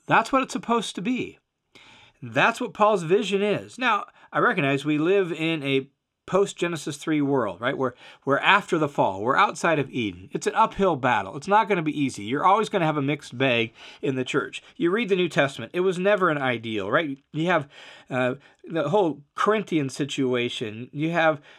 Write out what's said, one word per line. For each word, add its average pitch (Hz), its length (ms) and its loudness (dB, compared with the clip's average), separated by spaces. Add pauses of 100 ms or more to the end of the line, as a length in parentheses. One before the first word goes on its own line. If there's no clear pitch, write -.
That's 202 240 2
what 269 120 2
it's - 100 -6
supposed 233 440 -2
to 208 60 -6
be. 180 360 -4 (840)
That's 147 360 0
what 208 120 -6
Paul's 208 300 4
vision 196 400 2
is. 135 360 -2
Now, 240 260 0 (280)
I 151 60 0
recognize 147 460 2
we 151 120 2
live 175 360 2
in 160 320 -2
a 135 240 2 (360)
post-Genesis 175 760 -2
three 156 220 0
world, 117 400 0
right? 127 160 -2
We're, 127 180 -2 (300)
we're 135 140 2
after 185 400 2
the 151 100 0
fall. 104 340 0
We're 131 140 2
outside 175 440 2
of 113 100 -6
Eden. 98 400 -6
It's - 160 -6
an 202 80 -2
uphill 196 400 2
battle. 117 420 0
It's 143 120 -10
not 202 200 4
gonna 180 140 0
be 151 180 -4
easy. 123 220 -2
You're 123 220 -4
always 202 240 4
gonna 170 180 0
have 156 100 0
a 143 60 -2
mixed 143 340 -4
bag 120 360 2 (280)
in 135 140 -2
the 127 100 -2
church. - 380 -4 (140)
You 170 160 0
read 220 160 0
the 190 80 2
New 180 120 0
Testament. 139 460 -2
It 180 60 -2
was 185 180 0
never 190 320 2
an 147 80 0
ideal, 113 540 -2
right? 147 260 -4 (140)
You 156 140 -2
have, 160 220 0 (400)
uh, 127 260 -2 (300)
the 151 260 -4
whole 185 320 0 (120)
Corinthian 190 540 0
situation. 123 1040 -4
You 160 180 -4
have 160 300 2 (180)